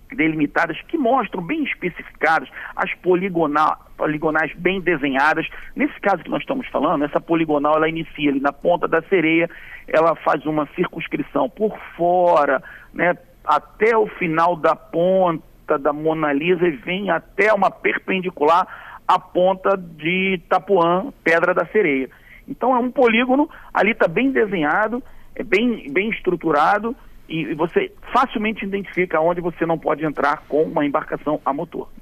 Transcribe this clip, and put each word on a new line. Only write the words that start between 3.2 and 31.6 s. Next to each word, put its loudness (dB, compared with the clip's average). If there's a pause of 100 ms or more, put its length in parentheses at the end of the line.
poligonais -2
bem -2
desenhadas. 0 (280)
Nesse -2
caso 0
que -12
nós -4
estamos -6
falando, 0
essa -2
poligonal, 0
ela 2
inicia -2
ali 0
na 0
Ponta 0
da 0
Sereia, 2 (360)
ela 4
faz 0
uma -2 (100)
circunscrição -4
por -4 (200)
fora, 2 (300)
né, 0 (280)
até 2
o 2
final 0
da 2
ponta 0
da 0
Mona 0
Lisa 2
e -2
vem -6
até 0
uma 2
perpendicular -2
à 4
ponta 0
de -2
Itapuã, 2 (120)
Pedra 4
da 0
Sereia. 0 (360)
Então 0
é 2
um 0
polígono, 4 (240)
ali 2
tá 2
bem 0
desenhado, 0 (320)
é -10
bem, 0
bem 0
estruturado, 0 (320)
e, -6
e -6
você -2 (220)
facilmente 0
identifica -2
onde 2
você -4
não 0
pode -2
entrar -2
com 0
uma -2
embarcação -4
a 0
motor. -8 (140)